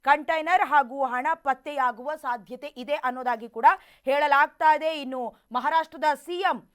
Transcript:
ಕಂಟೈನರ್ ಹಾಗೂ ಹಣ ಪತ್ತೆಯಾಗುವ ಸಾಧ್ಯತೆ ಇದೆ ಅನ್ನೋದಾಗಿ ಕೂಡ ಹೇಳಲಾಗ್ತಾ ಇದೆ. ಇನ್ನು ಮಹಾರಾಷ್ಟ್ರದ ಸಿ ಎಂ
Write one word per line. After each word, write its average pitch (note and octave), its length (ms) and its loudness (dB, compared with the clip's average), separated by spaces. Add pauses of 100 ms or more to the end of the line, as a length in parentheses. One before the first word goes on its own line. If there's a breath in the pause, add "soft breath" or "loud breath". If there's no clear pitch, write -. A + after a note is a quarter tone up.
ಕಂಟೈನರ್ D#4 640 2
ಹಾಗೂ C4+ 380 0
ಹಣ B3 280 -4
ಪತ್ತೆಯಾಗುವ C4+ 800 -4
ಸಾಧ್ಯತೆ B3 520 -10
ಇದೆ B3 260 -8
ಅನ್ನೋದಾಗಿ B3+ 560 -6
ಕೂಡ A3+ 160 -6 (400 soft breath)
ಹೇಳಲಾಗ್ತಾ D4 720 4
ಇದೆ. D#4 260 -2
ಇನ್ನು B3+ 500 -10
ಮಹಾರಾಷ್ಟ್ರದ D4+ 520 -2 (220)
ಸಿ F4 140 -8
ಎಂ E4+ 360 -2